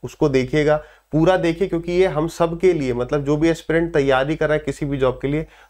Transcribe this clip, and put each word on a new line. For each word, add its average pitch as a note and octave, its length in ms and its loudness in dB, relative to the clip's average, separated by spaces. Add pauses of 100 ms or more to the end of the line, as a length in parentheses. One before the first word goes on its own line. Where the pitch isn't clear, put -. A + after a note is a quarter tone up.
उसको C#3+ 260 0
देखिएगा, D3 540 0 (280)
पूरा E3 260 4
देखिए, E3+ 300 0
क्योंकि E3+ 240 -4
ये F3+ 160 2
हम D#3 200 -2
सब E3 320 -2
के F#3 140 4
लिए, C3+ 200 -2
मतलब, B2 300 -2
जो D3 140 0
भी D#3+ 120 2
एस्पिरेंट E3 440 -2
तैयारी C#3 420 2
कर D3+ 120 -2
रहा D3+ 60 0
है D3+ 120 -2
किसी C#3+ 200 -6
भी C#3 120 -4
जॉब B2+ 240 0
के C3+ 60 -2
लिए, D3+ 180 -2 (240)